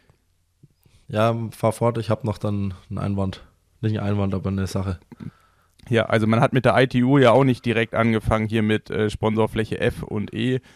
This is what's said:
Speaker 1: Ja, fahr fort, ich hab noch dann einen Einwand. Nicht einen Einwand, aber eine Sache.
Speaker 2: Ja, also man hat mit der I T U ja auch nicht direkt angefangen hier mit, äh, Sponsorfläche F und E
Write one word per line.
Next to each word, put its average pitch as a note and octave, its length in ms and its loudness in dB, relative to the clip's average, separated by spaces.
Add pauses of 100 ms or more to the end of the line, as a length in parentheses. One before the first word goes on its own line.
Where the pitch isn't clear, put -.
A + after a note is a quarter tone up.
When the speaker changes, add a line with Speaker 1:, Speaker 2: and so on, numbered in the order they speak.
(1080)
Speaker 1:
Ja, A2+ 280 0 (140)
fahr A2+ 220 0
fort, A#2 260 -2
ich A2 120 -4
hab A2 120 -2
noch G#2+ 160 -4
dann G2+ 360 -4 (160)
einen G2 80 -8
Einwand. G2 440 -4 (380)
Nicht G#2+ 180 -2
einen G2+ 100 -4
Einwand, G2+ 260 0
aber F#2+ 160 -4
eine F#2+ 180 -2
Sache. F#2+ 320 -4 (880)
Speaker 2:
Ja, A2+ 160 2
also A2 240 2
man A2+ 120 2
hat C#3 120 2
mit B2+ 120 2
der A2+ 160 2
I C3+ 60 4
T B2 160 0
U C3+ 160 4
ja B2 140 8
auch C3 120 6
nicht B2+ 200 0
direkt A2+ 300 -2
angefangen A2 520 0
hier A2 160 0
mit, G#2+ 260 0
äh, G#2+ 220 -2
Sponsorfläche G#2+ 720 -2
F - 240 -2
und - 280 -8
E B2+ 280 -2 (160)